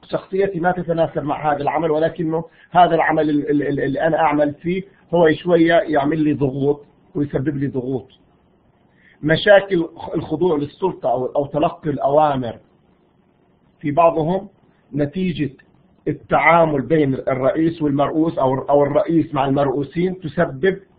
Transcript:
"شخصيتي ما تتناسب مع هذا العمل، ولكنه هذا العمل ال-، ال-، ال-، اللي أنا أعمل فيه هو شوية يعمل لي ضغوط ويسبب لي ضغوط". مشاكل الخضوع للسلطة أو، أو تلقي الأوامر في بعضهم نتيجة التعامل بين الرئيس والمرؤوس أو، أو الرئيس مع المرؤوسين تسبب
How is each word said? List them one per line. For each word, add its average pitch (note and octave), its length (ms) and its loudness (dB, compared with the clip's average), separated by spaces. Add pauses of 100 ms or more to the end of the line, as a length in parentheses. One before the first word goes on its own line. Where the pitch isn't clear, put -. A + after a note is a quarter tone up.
(100)
"شخصيتي G3 500 -4
ما F3+ 120 0
تتناسب E3 500 -2
مع D3 300 -2
هذا C#3 100 -4
العمل، D#3 280 -2
ولكنه D#3+ 540 -2 (260)
هذا E3+ 240 4
العمل D#3 360 0
ال-، D3 200 0
ال-، D3 120 2
ال-، C#3 180 -2
اللي C3+ 200 -2
أنا D#3+ 180 0
أعمل D3 360 2
فيه F3+ 280 -4 (320)
هو E3+ 180 6
شوية E3+ 420 2
يعمل D3+ 440 0
لي D3+ 140 2
ضغوط C#3 540 -2 (280)
ويسبب C#3+ 420 -4
لي C#3 100 -4
ضغوط". B2 420 -6 (1120)
مشاكل E3+ 680 4 (260)
الخضوع D#3+ 420 -2
للسلطة C#3+ 540 -4
أو، B2+ 160 -2
أو C#3 200 -2
تلقي D#3 440 -2
الأوامر C3+ 680 0 (1200)
في D3+ 100 -4
بعضهم E3 580 0 (460)
نتيجة D3 560 -2 (580)
التعامل D3+ 760 2
بين C3+ 320 2
الرئيس C3+ 680 -2
والمرؤوس D3 560 0
أو، C3 160 2
أو C#3 280 2
الرئيس D3 520 0
مع C#3 120 0
المرؤوسين C#3 720 -2
تسبب E3 580 -2 (200)